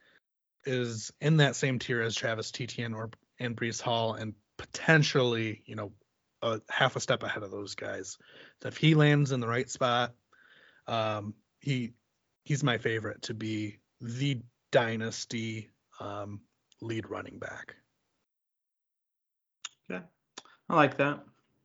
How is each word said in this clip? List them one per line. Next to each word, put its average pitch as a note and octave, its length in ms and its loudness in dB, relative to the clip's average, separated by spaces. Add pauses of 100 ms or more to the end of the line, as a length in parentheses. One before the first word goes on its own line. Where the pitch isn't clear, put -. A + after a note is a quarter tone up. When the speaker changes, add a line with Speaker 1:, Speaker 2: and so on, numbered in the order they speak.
(680)
Speaker 1:
is A#2+ 540 -4
in D#3 180 6
that C3+ 180 6
same C3 220 0
tier A#2 240 -2
as A2+ 140 -2
Travis A2 420 -4
Etienne A#2 360 -6
or, A2 160 -8 (280)
and A#2+ 180 -4
Breece A#2 240 -4
Hall, A2+ 340 0
and A2 200 -8 (240)
potentially, B2 1080 2
you A2+ 100 -10
know, G#2 160 -6 (500)
a A2+ 260 0
half - 280 2
a B2 40 -2
step A#2+ 220 -2
ahead G#2+ 220 -6
of G2 80 -12
those G2+ 240 -8
guys. G2 420 -10 (420)
That C3 80 -8
if A#2+ 80 -8
he D#3 180 8
lands D3 380 6
in C3 80 -2
the A#2 80 -2
right A#2+ 220 0
spot, A#2+ 440 0 (760)
um, G#2+ 460 -2 (260)
he, B2 320 -4 (520)
he's C#3+ 200 -2
my A#2+ 140 2
favorite A2 440 -4
to A#2 120 -8
be G#2+ 440 -4 (220)
the B2 400 -2 (320)
dynasty, A2+ 960 -2 (300)
um, G2+ 400 -10 (400)
lead A2 280 -6
running G2 300 -10
back. - 380 -12 (2000)
Speaker 2:
Yeah, F3+ 120 -6 (680)
I F3 80 2
like C#3+ 220 6
that. C#3+ 260 0 (400)